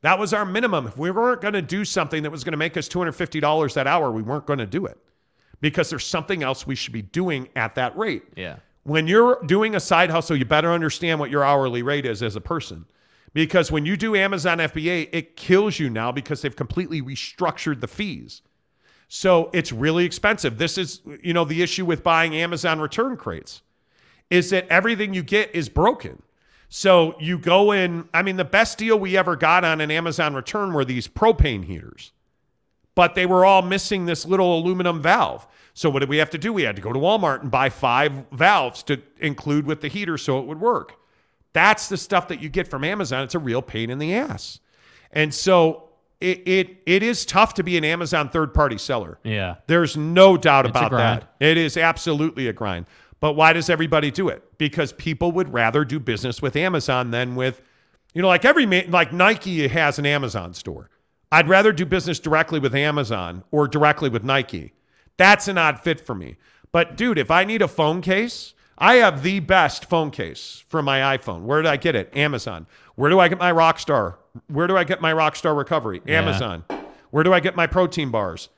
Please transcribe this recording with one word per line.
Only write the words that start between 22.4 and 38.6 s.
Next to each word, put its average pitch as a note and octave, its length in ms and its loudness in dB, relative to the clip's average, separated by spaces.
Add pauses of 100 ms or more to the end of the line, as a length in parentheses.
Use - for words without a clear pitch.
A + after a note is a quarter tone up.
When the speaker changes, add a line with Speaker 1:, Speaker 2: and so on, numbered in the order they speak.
Speaker 1:
return A3+ 360 -4
crates - 460 -12 (680)
is F3 200 2
that F#3 180 0
everything G3 460 2
you F3+ 80 -4
get G#3 320 0
is D#3 140 -4
broken. E3 540 0 (460)
So F3 500 4
you D#3 200 -4
go F#3+ 340 4
in, F3 400 -2
I F3 100 0
mean, F#3+ 140 -2
the F#3 80 -2
best A3 320 0
deal A3 220 2
we F#3+ 180 -2
ever F3+ 200 0
got E3+ 280 2
on D#3+ 160 0
an D3+ 100 -2
Amazon D#3+ 440 -2
return F#3+ 400 -6
were C#3 100 2
these B2 240 -6
propane D#3 560 2
heaters, - 480 -14 (840)
but F3+ 200 6
they F#3 100 0
were F#3 220 6
all F#3+ 160 8
missing F#3 420 -2
this E3+ 220 -4
little F3+ 320 2
aluminum F3 420 -2
valve. E3 460 0 (260)
So - 160 -2
what C3+ 120 0
did C3+ 100 -2
we D3+ 80 0
have D#3 120 0
to E3 80 -8
do? G3+ 140 -6
We F#3 120 0
had G#2 120 -4
to G2 60 -12
go A2 100 -6
to C3 60 -2
Walmart E3+ 420 0
and C#3 100 -8
buy B2+ 200 2
five C#3 420 0 (200)
valves D3 520 2